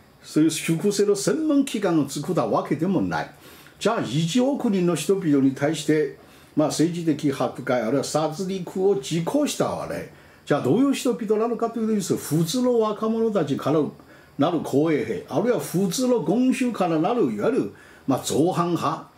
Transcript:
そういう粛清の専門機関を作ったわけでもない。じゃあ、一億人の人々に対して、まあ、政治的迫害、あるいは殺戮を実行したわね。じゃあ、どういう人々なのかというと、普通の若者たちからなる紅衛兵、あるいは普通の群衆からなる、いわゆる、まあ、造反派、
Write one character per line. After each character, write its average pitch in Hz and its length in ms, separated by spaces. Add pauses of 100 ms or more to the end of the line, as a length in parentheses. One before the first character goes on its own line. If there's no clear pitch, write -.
(220)
そ - 180
う 156 40
い - 20
う 156 40
粛 165 280
清 202 280
の 202 100
専 302 320
門 285 160
機 - 160
関 175 180
を 143 100
作 151 240
っ - 20
た 135 120
わ 143 200
け 151 100
で 160 100
も 180 140
な 85 220
い。 - 80 (500)
じ - 80
ゃ 226 100
あ、 - 40
一 160 380
億 254 300
人 185 160
の 175 80
人 196 220
々 147 260
に 135 100
対 143 220
し - 100
て、 151 320 (380)
ま 151 120
あ、 - 20
政 165 320
治 165 40
的 151 280
迫 127 320
害、 123 180
あ 107 40
る 120 80
い - 40
は 127 60
殺 151 400
戮 185 380
を 196 140
実 165 280
行 285 240
し - 80
た 127 100
わ 82 220
ね。 85 240 (340)
じ 151 80
ゃ 139 40
あ、 120 40
ど 127 140
う - 20
い 262 40
う 277 120
人 - 260
々 214 160
な 220 120
の 233 80
か 226 140
と 233 100
い 220 40
う 214 200
と、 123 120
普 160 280
通 247 180
の 247 160
若 220 300
者 226 240
た 185 120
ち 135 120
か - 160
ら 160 80 (580)
な 147 140
る 151 80
紅 151 340
衛 123 100
兵、 92 240
あ 135 120
る 220 80
い 240 40
は 190 60
普 175 300
通 254 180
の 240 140
群 233 340
衆 247 180
か 190 140
ら 165 140
な 196 140
る、 170 180
い 104 80
わ 139 80
ゆ 151 40
る、 143 220 (320)
ま 131 100
あ、 - 40
造 156 320
反 170 180
派、 151 460